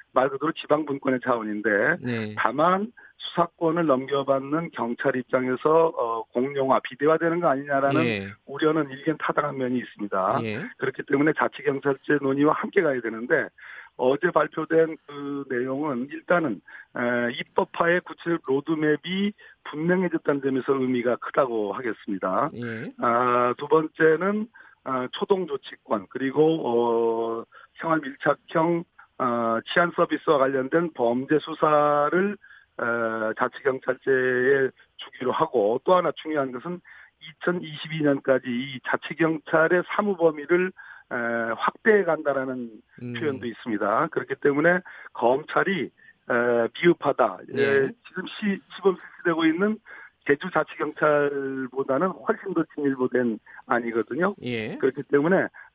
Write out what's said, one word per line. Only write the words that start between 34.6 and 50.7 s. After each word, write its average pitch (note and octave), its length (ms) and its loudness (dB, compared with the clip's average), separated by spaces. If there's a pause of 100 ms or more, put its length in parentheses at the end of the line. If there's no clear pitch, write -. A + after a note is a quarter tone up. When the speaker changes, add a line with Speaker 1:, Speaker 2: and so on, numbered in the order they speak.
Speaker 1:
주기로 - 340 -6
하고 A#2 520 0
또 F#3 120 4
하나 E3+ 160 2 (100)
중요한 D3 300 -4
것은 E3+ 280 -10 (400)
이천이십이 D#3+ 840 -6
년까지 C3+ 440 2
이 B2+ 380 -4
자치경찰의 D#3+ 1000 0
사무 G#3 280 0
범위를, E3 560 2 (400)
에, C3 40 -2 (420)
확대해 - 460 4
간다라는 C3+ 640 -2 (320)
Speaker 2:
음. B2 120 -8
Speaker 1:
표현도 A#2 340 -4
있습니다. A2 640 0
그렇기 C3 300 -4
때문에 D#3+ 400 2 (320)
검찰이, D3 760 0 (400)
에, A#2+ 380 2 (160)
미흡하다. C3 560 4 (100)
Speaker 2:
네. C#3 140 0
Speaker 1:
에, C#3 260 2 (180)
지금 - 200 -10
시-, G3 340 -4 (140)
시범 F#3 200 2
실시되고 E3 500 -2
있는 F#3+ 340 2 (480)
제주자치경찰보다는 C#3+ 1800 0